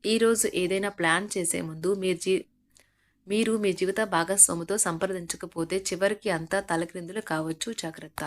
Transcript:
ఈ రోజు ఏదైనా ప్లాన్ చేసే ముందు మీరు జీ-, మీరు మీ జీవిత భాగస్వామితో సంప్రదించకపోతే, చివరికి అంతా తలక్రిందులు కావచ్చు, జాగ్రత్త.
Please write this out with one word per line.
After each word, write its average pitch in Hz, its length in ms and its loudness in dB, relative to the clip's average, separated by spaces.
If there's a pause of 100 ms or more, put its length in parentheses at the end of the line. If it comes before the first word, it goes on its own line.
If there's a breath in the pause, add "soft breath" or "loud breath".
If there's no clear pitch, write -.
ఈ 220 120 4
రోజు 226 360 4
ఏదైనా 190 360 0
ప్లాన్ 175 380 2 (100)
చేసే 175 240 -2
ముందు 160 320 -2
మీరు 185 240 0
జీ-, 190 280 0 (800 soft breath)
మీరు 220 300 2
మీ 202 160 2
జీవిత 190 300 0
భాగస్వామితో 170 760 2
సంప్రదించకపోతే, 175 1000 -4
చివరికి 196 520 -2
అంతా 165 300 -2
తలక్రిందులు 175 640 -4
కావచ్చు, 160 520 -4
జాగ్రత్త. - 540 -10